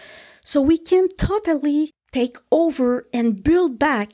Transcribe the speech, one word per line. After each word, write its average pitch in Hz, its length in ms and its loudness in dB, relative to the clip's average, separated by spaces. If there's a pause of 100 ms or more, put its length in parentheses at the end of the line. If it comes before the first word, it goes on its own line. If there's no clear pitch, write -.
(440)
So - 160 0
we 302 160 2
can 370 400 2
totally 302 760 -2 (200)
take 247 260 -4 (120)
over 269 600 0
and 233 300 -2
build 320 360 2
back 226 360 -2